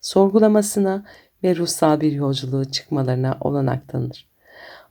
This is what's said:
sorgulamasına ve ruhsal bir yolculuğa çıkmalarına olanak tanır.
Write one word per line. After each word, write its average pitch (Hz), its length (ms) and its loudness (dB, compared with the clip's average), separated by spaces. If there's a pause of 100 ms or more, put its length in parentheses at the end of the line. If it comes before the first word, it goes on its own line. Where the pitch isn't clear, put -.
sorgulamasına 202 1040 2 (400)
ve 180 120 2
ruhsal 160 440 0
bir 151 120 0
yolculuğa 135 520 -2
çıkmalarına 131 760 -4
olanak 135 480 -2
tanır. 127 400 -8 (640)